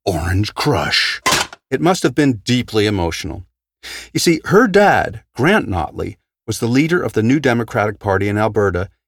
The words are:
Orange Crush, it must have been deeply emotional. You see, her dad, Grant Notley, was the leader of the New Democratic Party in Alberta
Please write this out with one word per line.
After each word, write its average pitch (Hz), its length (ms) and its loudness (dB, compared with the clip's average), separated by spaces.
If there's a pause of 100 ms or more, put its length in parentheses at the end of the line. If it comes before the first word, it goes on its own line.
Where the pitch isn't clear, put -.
Orange 92 500 -2
Crush, - 680 -2 (480)
it 131 120 -2
must 175 220 2
have 123 120 0
been 135 280 2
deeply 110 440 0
emotional. 90 580 -4 (680)
You 156 60 -2
see, 170 260 2
her 220 220 4
dad, 180 560 2 (120)
Grant 175 340 2
Notley, 87 480 -6 (300)
was 110 120 -6
the 117 80 -2
leader 156 340 2
of - 120 -6
the 110 100 0
New 131 160 2
Democratic 117 580 0
Party 98 300 0
in 104 100 -2
Alberta 101 520 0 (180)